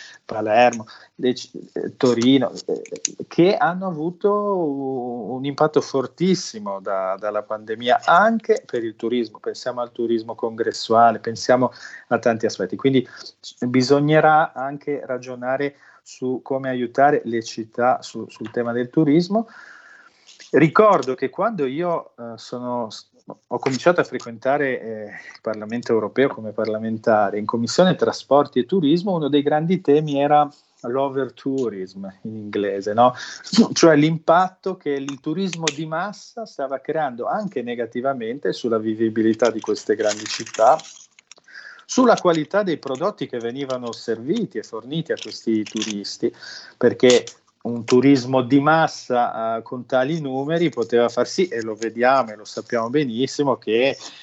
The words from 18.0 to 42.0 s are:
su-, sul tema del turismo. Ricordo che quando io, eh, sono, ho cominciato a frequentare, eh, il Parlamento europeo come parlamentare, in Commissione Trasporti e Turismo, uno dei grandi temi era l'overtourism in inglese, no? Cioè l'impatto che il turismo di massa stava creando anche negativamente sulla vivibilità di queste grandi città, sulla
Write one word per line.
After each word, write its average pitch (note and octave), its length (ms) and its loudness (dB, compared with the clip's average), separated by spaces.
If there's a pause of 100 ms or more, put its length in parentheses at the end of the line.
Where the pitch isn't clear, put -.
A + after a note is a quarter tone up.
su-, A2+ 300 -12
sul A2 200 -14
tema A#2 220 -4
del B2 160 -2
turismo. F3 580 2 (1000)
Ricordo D#3 680 4
che C3 120 -4
quando F#3 380 -4
io, E3 500 -4
eh, A#2 200 -14
sono, B2 520 -8 (600)
ho B2 100 -4
cominciato C#3+ 420 2
a C3+ 40 2
frequentare, B2+ 760 -2
eh, A2 260 -10
il - 360 -18
Parlamento A2 500 -4
europeo A2 360 2
come A2 240 -8
parlamentare, G#2+ 840 0
in G#2 60 -4
Commissione A#2+ 520 2
Trasporti C3 640 2
e A#2 40 0
Turismo, F3 520 2
uno D3+ 120 -2
dei C#3+ 140 2
grandi D#3 380 0
temi D3 400 2
era D3 280 4 (340)
l'overtourism B2 1200 -4 (160)
in A2 140 -10
inglese, G#2 580 -4
no? B2 180 6 (600)
Cioè E3 240 6
l'impatto E3+ 800 2
che D3+ 140 -6
il C#3 280 -6
turismo E3 460 -6 (100)
di D#3 100 -8
massa G3 640 -10
stava C#3 320 -6
creando C3+ 480 -4
anche F3+ 360 -4
negativamente A#2+ 880 -4
sulla A2+ 260 -2
vivibilità A2 720 0
di G#2+ 100 -6
queste G#2 360 -2
grandi G#2+ 280 -4
città, A#2 540 2 (1080)
sulla A#3+ 300 4